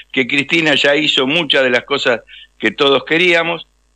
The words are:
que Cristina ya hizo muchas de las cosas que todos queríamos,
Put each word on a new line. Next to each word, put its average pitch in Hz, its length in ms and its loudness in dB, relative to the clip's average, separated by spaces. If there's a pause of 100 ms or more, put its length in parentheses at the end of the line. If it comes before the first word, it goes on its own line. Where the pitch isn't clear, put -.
(100)
que 131 160 -2
Cristina 143 480 0
ya 143 200 2
hizo 143 300 0
muchas 147 380 0
de 123 80 0
las 120 140 -2
cosas 127 360 -2 (380)
que 110 100 -2
todos 139 340 0
queríamos, 170 640 0 (300)